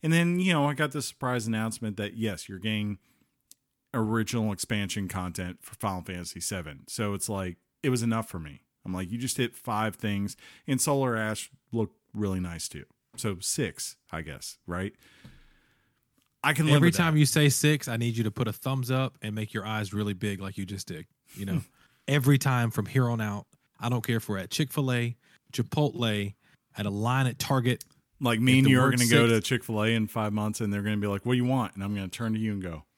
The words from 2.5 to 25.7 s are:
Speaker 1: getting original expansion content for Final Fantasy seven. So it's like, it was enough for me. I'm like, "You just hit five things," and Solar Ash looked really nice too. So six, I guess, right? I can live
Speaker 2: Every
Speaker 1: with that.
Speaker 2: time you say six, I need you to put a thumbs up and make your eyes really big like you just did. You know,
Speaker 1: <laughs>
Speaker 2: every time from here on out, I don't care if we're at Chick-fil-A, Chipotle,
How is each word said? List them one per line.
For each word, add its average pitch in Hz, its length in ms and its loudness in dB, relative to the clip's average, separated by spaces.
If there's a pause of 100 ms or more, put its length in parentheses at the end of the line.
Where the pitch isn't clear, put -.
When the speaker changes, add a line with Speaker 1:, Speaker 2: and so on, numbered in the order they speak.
Speaker 1:
getting 104 400 -2 (920)
original 110 600 0
expansion 101 540 -4
content 90 560 -6
for - 120 -18
Final 95 280 -4
Fantasy 87 380 -10
seven. 76 460 -8
So 104 280 -4
it's - 140 -6
like, 95 280 -4 (260)
it 143 60 2
was 123 140 0
enough 113 260 0
for 87 100 -10
me. 73 240 -14 (220)
I'm 92 80 -6
like, 92 180 -4
"You 117 80 -6
just 127 180 -4
hit 123 180 -2
five 110 400 -2
things," 101 420 -4 (300)
and 135 140 0
Solar 135 340 0
Ash 110 360 -4 (200)
looked 113 240 -2 (180)
really 98 260 -2
nice 85 300 -6
too. 69 160 -12 (320)
So 98 240 -4
six, - 560 -4 (140)
I 82 120 -6
guess, - 340 -12 (100)
right? 90 260 -4 (1500)
I 151 100 2
can 156 180 2
live - 20 8
Speaker 2:
Every 147 120 8
Speaker 1:
with 170 100 6
that. 175 100 4
Speaker 2:
time 160 120 4
you 151 80 8
say 147 240 4
six, 147 380 2
I 117 100 -2
need 117 200 0
you 117 60 0
to 110 80 0
put 120 160 -2
a 117 60 -4
thumbs 131 380 -4
up 131 300 -2
and 107 140 -6
make 107 180 -6
your 101 120 -6
eyes 107 280 -4
really 104 200 0
big 98 260 -4
like 95 180 -10
you 98 80 -6
just 95 220 -10
did. 78 180 -10 (280)
You 101 120 -10
know, 98 180 -2 (220)
Speaker 1:
<laughs> - 220 -14
Speaker 2:
every 139 300 6
time 123 340 2
from 101 160 -2
here 127 220 2
on 117 120 0
out, 104 240 -4 (340)
I 117 100 -2
don't 120 160 -2
care 117 120 0
if - 120 -4
we're 101 100 -2
at 87 100 -8
Chick-fil-A, 127 680 0 (380)
Chipotle, 113 840 0 (420)